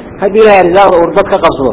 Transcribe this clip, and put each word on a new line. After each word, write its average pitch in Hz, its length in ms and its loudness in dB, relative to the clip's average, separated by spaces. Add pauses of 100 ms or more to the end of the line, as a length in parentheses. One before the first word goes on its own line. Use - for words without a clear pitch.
(160)
Haddii 202 260 -2
Ilaahay 202 200 4
arsaaqda 180 340 2
uu 170 120 2
dad 196 200 -2
ka 196 100 -2
qabsado, 135 360 -2